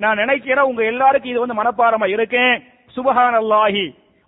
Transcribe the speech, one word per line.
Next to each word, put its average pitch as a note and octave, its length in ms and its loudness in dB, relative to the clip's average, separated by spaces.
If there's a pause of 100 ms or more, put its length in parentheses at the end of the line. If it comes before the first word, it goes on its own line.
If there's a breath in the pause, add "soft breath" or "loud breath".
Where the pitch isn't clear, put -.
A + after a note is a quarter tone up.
நான் G#3+ 200 0
நினைக்கிறேன் C4+ 480 0
உங்க A#3 120 -4 (100)
எல்லாருக்கும் B3+ 400 0
இது A#3+ 120 -2
வந்து A#3+ 160 -6
மனப்பாடமா A3+ 540 0
இருக்கு. A#3 300 0 (520)
சுப்ஹானல்லாஹி A3 880 2 (440)